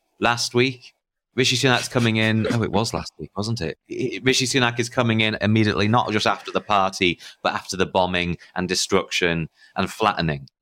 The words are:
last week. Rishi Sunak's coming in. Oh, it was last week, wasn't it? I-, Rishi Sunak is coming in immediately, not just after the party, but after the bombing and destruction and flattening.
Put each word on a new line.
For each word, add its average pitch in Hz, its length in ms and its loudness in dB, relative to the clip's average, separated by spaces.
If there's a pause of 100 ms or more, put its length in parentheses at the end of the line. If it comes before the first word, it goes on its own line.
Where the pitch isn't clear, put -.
(200)
last 117 340 0
week. 123 400 -2 (420)
Rishi 131 180 2
Sunak's 120 320 2
coming 117 300 0
in. 110 360 2
Oh, 117 120 0
it - 80 -4
was 107 200 0
last 80 240 -6
week, 78 200 -14
wasn't 110 240 -6
it? 80 180 -6 (100)
I-, 120 360 -6
Rishi 131 220 2
Sunak 120 340 0
is 120 80 -2
coming 117 320 2
in 107 200 0
immediately, 104 460 2
not 107 240 2
just 107 160 0
after 98 240 -2
the 92 100 -2
party, 95 600 0 (200)
but 87 140 -2
after 98 220 -8
the 90 100 2
bombing 87 500 0 (200)
and 90 120 -2
destruction 87 800 0 (280)
and 92 120 -2
flattening. 80 600 -2 (140)